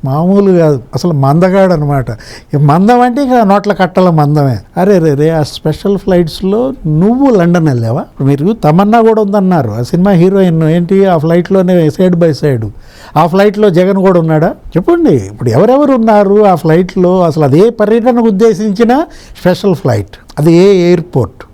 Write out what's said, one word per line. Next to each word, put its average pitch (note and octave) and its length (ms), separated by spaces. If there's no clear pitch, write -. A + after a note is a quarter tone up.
మామూలు F#3 540
కాదు, D3+ 180
అసలు F3 160
మందగాడు F3+ 500
అనమాట. C#3+ 320
ఈ D3 40
మందం G3+ 340
అంటే B3 220
ఇక B3+ 80
నోట్ల G3+ 300
కట్టల F#3 280
మందమే. C#3+ 360
అరే G3 140
రే D#3 160
రే, D#3 80
ఆ - 20
స్పెషల్ G3 380
ఫ్లైట్స్లో F#3 560
నువ్వు B3 240
లండన్ E3+ 340
వెళ్ళావా? A#2+ 320
మీరు C#3+ 260
తమన్నా G3+ 440
కూడా A3 180
ఉందన్నారు, F#3 520
ఆ B2+ 120
సినిమా F#3+ 320
హీరోయిన్ F#3 360
ఏంటి F3 220
ఆ - 20
ఫ్లైట్లోనే F3+ 520
side F#3 240
by E3 180
side, B2 260
ఆ E3 40
ఫ్లైట్లో G3+ 440
జగన్ F#3+ 300
కూడా F3+ 160
ఉన్నాడా? D#3+ 260
చెప్పండి, D4 400
ఇప్పుడు A#2 280
ఎవరెవరు C4 420
ఉన్నారు G#3 360
ఆ F3 120
ఫ్లైట్లో? F3+ 500
అసలు D3+ 220
అదే D#3+ 140
పర్యటనకు A3+ 540
ఉద్దేశించిన G#3+ 580
స్పెషల్ F3+ 440
ఫ్లైట్, G#2+ 300
అది D#3+ 140
ఏ - 20
ఎయిర్‌పోర్ట్? D#3+ 520